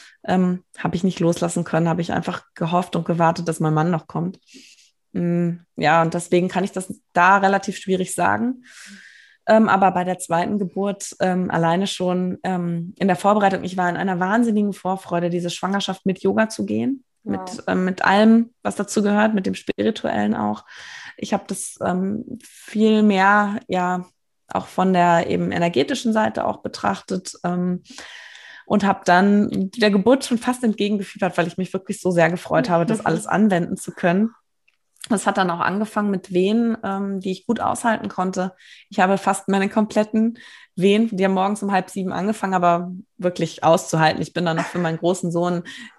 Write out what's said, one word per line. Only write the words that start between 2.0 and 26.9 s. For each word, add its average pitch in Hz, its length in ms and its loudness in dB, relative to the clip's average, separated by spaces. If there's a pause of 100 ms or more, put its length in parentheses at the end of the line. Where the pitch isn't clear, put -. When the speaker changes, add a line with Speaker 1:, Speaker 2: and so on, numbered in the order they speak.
Speaker 1:
ich 165 100 -6
einfach 175 320 -4 (100)
gehofft 175 420 -2
und 165 100 -2
gewartet, 170 420 0
dass 165 120 -4
mein 156 140 2
Mann 156 160 2
noch 165 160 -2
kommt. 170 340 -6 (760)
Mm, 175 480 -2 (140)
ja, 160 280 4
und 165 100 0
deswegen 175 360 0
kann 180 140 -2
ich 196 80 -6
das - 220 -8 (200)
da 180 240 6
relativ 196 400 0
schwierig 185 360 -4
sagen. 214 500 -2 (840)
Ähm, 220 200 6
aber 190 220 4
bei 180 140 0
der 180 160 -4
zweiten 196 400 -2
Geburt, 202 600 -6
ähm, 185 300 0
alleine 170 380 0
schon, 180 560 -2
ähm, 175 560 -4
in 196 80 0
der - 100 2
Vorbereitung, 196 460 2
ich 180 140 -8
war 180 120 0
in 170 80 -2
einer 185 220 -2
wahnsinnigen 208 540 0
Vorfreude, 175 580 -4
diese 175 180 -4
Schwangerschaft 190 560 -4
mit 190 160 0
Yoga 214 280 2
zu 202 180 -6
gehen, 233 360 -2 (200)
Speaker 2:
Wow. 208 80 -8
Speaker 1:
mit, 185 360 -8
ähm, 185 180 0
mit 185 180 -2
allem, 226 580 4
was 196 140 -4
dazu 208 260 -2
gehört, 208 320 2
mit 196 140 -2
dem 190 80 -4
Spirituellen - 800 -2
auch. 104 300 -4 (520)
Ich - 160 -6
habe 196 140 -4
das, - 360 -10
ähm, 190 600 -4
viel 214 580 0
mehr, 202 640 4
ja, 180 380 -2 (480)
auch - 140 -4
von 185 260 2
der 175 340 4
eben 175 240 -2
energetischen 220 600 0
Seite 214 320 0
auch - 120 -4
betrachtet, - 760 -6 (100)